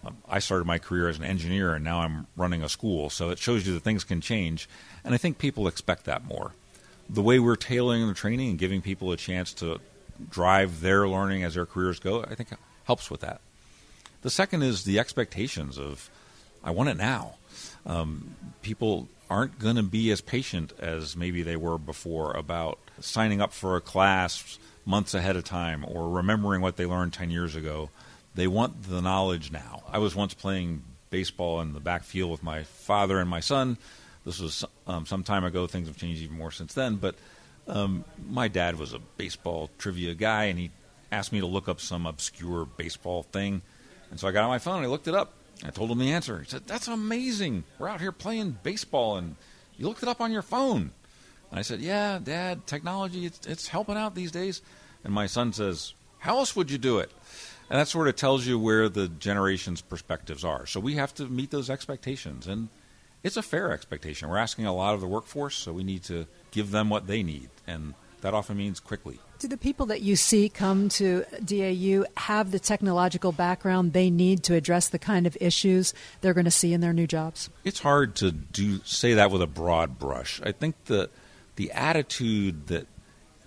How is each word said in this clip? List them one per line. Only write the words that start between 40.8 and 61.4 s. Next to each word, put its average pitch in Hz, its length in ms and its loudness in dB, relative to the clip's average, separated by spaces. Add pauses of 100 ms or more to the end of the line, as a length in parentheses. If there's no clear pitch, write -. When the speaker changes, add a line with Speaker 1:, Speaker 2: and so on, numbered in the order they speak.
Speaker 1:
asked 104 220 -4
me 104 80 0
to 92 60 0
look 92 220 -2
up 87 120 -4
some 85 260 -6
obscure 85 580 -6
baseball 82 600 -6
thing. 98 380 -4 (500)
And 82 80 -12
so 98 80 -2
I - 20 2
got 104 140 4
on 117 40 2
my 123 120 0
phone 185 160 -2
and 147 100 -2
I - 20 -2
looked 151 200 -4
it 165 60 2
up. - 200 0 (300)
I 80 60 -10
told 113 200 -4
him 120 80 0
the 131 140 2
answer. 123 260 -4
He 69 100 -12
said, - 200 -12
"That's 233 180 -8
amazing. 220 800 -2 (140)
We're 160 100 -6
out 196 120 -6
here 185 120 -4
playing 202 500 -6
baseball, 127 540 0
and 85 180 -6 (420)
you 151 120 -4
looked - 160 -6
it 240 40 -2
up 240 120 -2
on 226 100 -2
your 214 120 -2
phone." 226 500 0 (580)
And 92 80 -8
I 101 40 -2
said, 117 180 -6
"Yeah, 196 420 -2
Dad, 175 440 -6
technology, 175 600 -6
it's, - 200 -12
it's - 220 -8
helping 208 280 -4
out 214 180 -4
these 180 160 -6
days." 180 320 -4 (400)
And 101 100 -4
my 104 140 2
son 120 260 0
says, 95 420 -4 (260)
"How 214 180 2
else 269 160 0
would 170 160 0
you 139 80 -4
do 117 220 2
it?" - 100 -2 (580)
And 135 120 2
that 151 80 2
sort 160 180 0
of 127 80 4
tells 131 320 2
you 123 100 2
where 110 320 6
the 95 200 0
generation's 95 720 0
perspectives 80 640 -8
are. 67 200 -2
So - 140 -6
we 131 160 -2
have 139 220 -2
to 143 100 -8
meet 127 240 -4